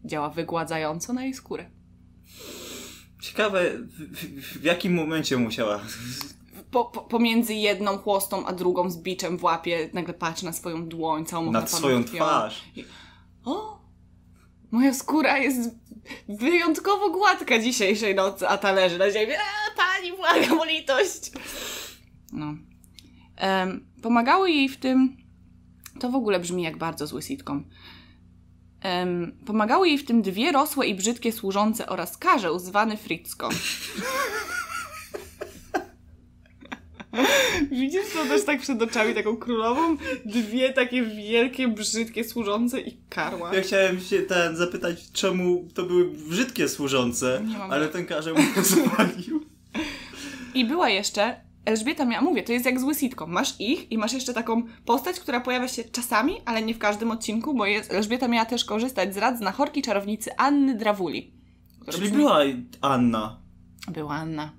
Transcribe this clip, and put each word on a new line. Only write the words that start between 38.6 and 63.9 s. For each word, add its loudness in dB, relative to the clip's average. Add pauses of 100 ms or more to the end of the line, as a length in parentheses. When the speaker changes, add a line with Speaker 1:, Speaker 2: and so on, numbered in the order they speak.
Speaker 1:
przed -2
oczami, 2
taką 0
królową? 2 (280)
Dwie 0
takie 2
wielkie, 0
brzydkie -2
służące -2
i -12 (120)
karła. -4
Speaker 2:
Ja 4
chciałem 4
się 0
ten 2
zapytać, -2
czemu 2
to -4
były 4
brzydkie -2
służące, 0
Speaker 1:
Nie -4
mam -8
Speaker 2:
ale 0
ten -4
karzeł -4
mnie 4
<laughs> 4
zwalił. 2 (1080)
Speaker 1:
I 2
była 2
jeszcze, 0 (240)
Elżbieta 0
miała, 2
mówię, 2
to -4
jest 0
jak 2
zły 0
sitcom. -4
Masz 0
ich -2
i -2
masz 0
jeszcze -4
taką 0 (220)
postać, 0
która -2
pojawia -2
się -6
czasami, 0 (120)
ale 0
nie -2
w -6
każdym 0
odcinku, -2
bo 2
jest, 0
Elżbieta 0
miała 2
też -2
korzystać -2
z -6
rad 0
znachorki 0
czarownicy -2
Anny 4
Drawuli. -2 (480)
Która -8
Speaker 2:
Czyli 0
Speaker 1:
brzmi- 0
Speaker 2:
była 8 (420)
Anna. 2 (460)
Speaker 1:
Była -6